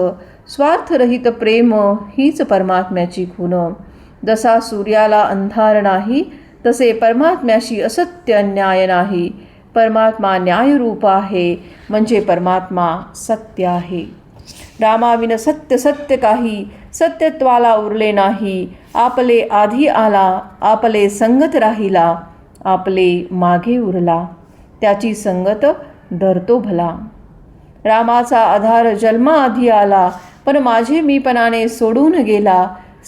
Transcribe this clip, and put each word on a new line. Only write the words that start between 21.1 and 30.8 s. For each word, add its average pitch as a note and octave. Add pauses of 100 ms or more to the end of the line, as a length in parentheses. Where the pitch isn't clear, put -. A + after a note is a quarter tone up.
राहिला, F#3+ (460)
आपले F#3
मागे F3+
उरला, F3 (560)
त्याची G#3+
संगत G3+ (460)
धरतो F#3
भला. F3 (920)
रामाचा A#3
आधार A3
जन्माआधी A#3+
आला, G3 (340)
पण C#4
माझे B3